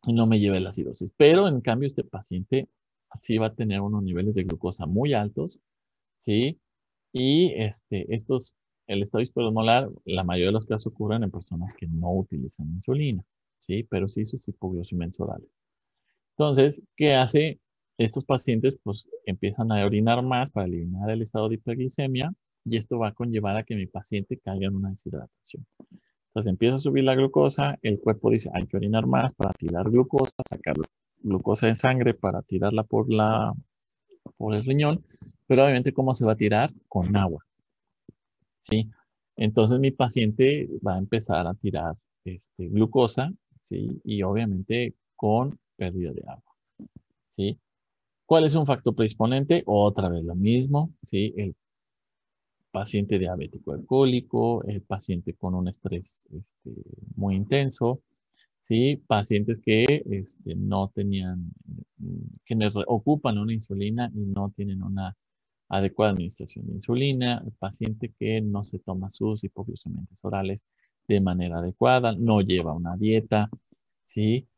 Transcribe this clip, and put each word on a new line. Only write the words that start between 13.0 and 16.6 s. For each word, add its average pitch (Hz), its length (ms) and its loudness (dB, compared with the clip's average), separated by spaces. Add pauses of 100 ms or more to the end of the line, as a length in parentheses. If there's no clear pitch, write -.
¿sí? 104 240 -4
Pero 98 240 -2
sí 107 180 -4
sus 120 220 -10
hipoglucemias 90 720 -8
orales. - 300 -8 (920)
Entonces, 143 440 4 (120)